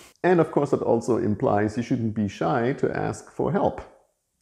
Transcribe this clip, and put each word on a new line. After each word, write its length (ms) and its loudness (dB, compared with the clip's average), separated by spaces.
And 160 6
of 120 2
course, 220 2
it 80 0
also 360 2
implies 600 0
you 60 -4
shouldn't 320 -2
be 120 0
shy 460 -2
to 220 -2
ask 360 -6
for 200 -2
help. 300 0